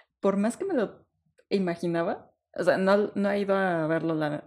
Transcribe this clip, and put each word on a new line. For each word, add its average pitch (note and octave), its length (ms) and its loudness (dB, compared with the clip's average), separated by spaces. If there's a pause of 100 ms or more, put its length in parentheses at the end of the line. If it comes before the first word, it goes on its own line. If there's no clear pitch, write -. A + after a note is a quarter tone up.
(200)
por G3 180 0
más G#3+ 200 0
que G4 80 -6
me G4 80 -2
lo A3 320 -2 (440)
imaginaba, F3 800 -2 (260)
o - 60 -2
sea, E3+ 140 4
no, G3 380 2
no G3+ 140 0
he G3+ 100 0
ido G3 160 0
a F3+ 320 0
verlo, D#3+ 280 0
la, D3+ 320 -4